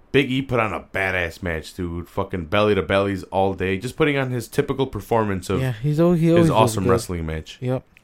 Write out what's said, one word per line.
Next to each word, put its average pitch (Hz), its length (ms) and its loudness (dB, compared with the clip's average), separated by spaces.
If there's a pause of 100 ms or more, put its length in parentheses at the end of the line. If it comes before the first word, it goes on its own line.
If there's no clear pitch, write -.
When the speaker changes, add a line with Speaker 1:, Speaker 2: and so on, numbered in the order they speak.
(120)
Speaker 1:
Big 135 180 2
E 131 120 -2
put 127 180 -2
on 107 120 -2
a 80 80 -8
badass 92 600 -4
match, 82 320 -6
dude. 85 340 -6
Fucking 90 380 -6
belly 104 300 2
to 95 60 2
bellies 98 420 0
all 95 300 0
day. 92 240 -2
Just 120 180 -8
putting 147 200 2
on 135 140 -2
his 123 160 -6
typical 135 400 -2
performance 104 640 -2
of 95 100 0
Speaker 2:
Yeah, 131 120 -2
he's 143 260 -2
al-, 170 140 4
he 165 140 2
Speaker 1:
his 165 80 6
Speaker 2:
always 170 140 6
does 123 80 2
Speaker 1:
awesome 110 280 4
Speaker 2:
good. 92 60 4
Speaker 1:
wrestling 90 360 0
match. 78 340 -8
Speaker 2:
Yep. 127 220 -4 (220)